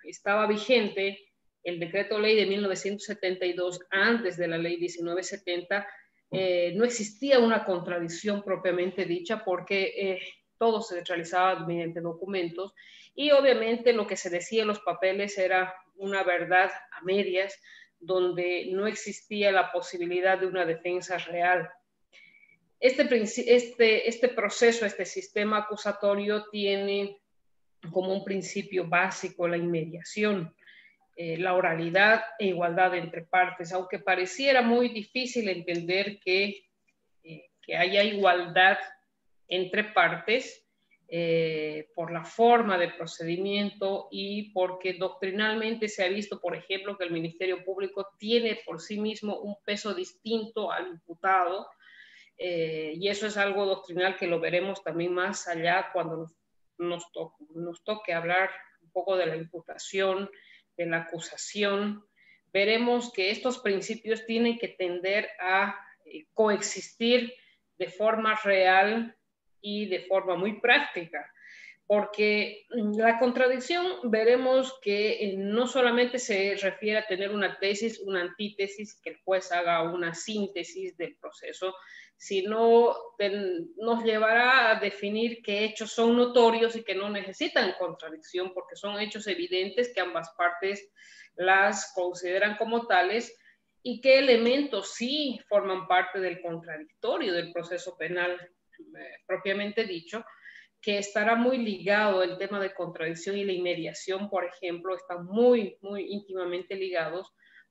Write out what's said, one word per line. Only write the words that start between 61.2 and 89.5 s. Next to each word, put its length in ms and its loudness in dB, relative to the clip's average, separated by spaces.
Veremos 580 2
que 200 -2
estos 280 -4
principios 640 -2
tienen 320 2
que 120 -6
tender 580 -2
a, 340 0
eh, 280 -18
coexistir 1000 2
de 120 -4
forma 560 2
real 680 4
y 220 -4
de 220 -2
forma 280 0
muy 240 -2
práctica, 720 0
porque, 840 0
mm, 260 -2
la 220 4
contradicción 640 0
veremos 760 2
que, 420 0
eh, 140 -4
no 300 0
solamente 500 2
se 380 -2
refiere 420 -2
a 80 -2
tener 240 -4
una 300 -2
tesis, 400 -2
una 220 -4
antítesis, 840 -8
que 80 -10
el 60 -16
juez 340 -2
haga 320 2
una 320 -2
síntesis 800 -6
del 200 -8
proceso, 580 -10
sino 800 4
ten-, 580 -2
nos 260 0
llevará 680 4
a 80 2
definir 640 -2
qué 200 -2
hechos 280 -6
son 240 4
notorios 600 6
y 80 -8
que 120 -2
no 140 -4
necesitan 680 -2
contradicción, 800 -8
porque 200 -12
son 240 -6
hechos 280 -6
evidentes 680 -2